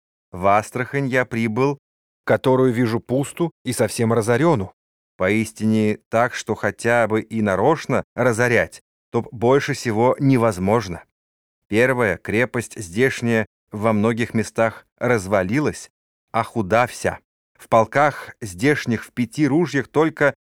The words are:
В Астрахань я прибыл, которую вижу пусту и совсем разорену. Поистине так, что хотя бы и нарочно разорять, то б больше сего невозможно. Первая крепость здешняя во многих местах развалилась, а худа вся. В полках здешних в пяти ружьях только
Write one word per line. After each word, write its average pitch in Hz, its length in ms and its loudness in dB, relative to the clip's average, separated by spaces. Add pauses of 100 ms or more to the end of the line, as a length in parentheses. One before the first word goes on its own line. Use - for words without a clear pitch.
(320)
В 92 160 -2
Астрахань 123 600 0
я 127 180 0
прибыл, 120 540 -2 (460)
которую 127 480 2
вижу 117 260 0
пусту 139 520 -4 (120)
и - 80 -6
совсем 113 400 0
разорену. 117 640 0 (440)
Поистине 107 840 0 (100)
так, 117 240 0
что - 220 -6
хотя 117 520 0
бы 107 140 -2
и 110 200 -6
нарочно 107 600 0 (120)
разорять, 117 680 0 (300)
то 117 100 -2
б - 100 -10
больше 123 420 0
сего 117 460 0
невозможно. 110 840 0 (680)
Первая 117 480 2
крепость 117 600 -4
здешняя 113 680 0 (260)
во 107 220 0
многих 110 400 0
местах 113 520 -2 (120)
развалилась, 104 920 -2 (420)
а 117 120 -2
худа 113 440 0
вся. - 320 -6 (380)
В - 120 -20
полках 135 720 2
здешних 113 640 -2
в - 60 -20
пяти 135 360 -2
ружьях 143 400 0
только 147 460 0 (260)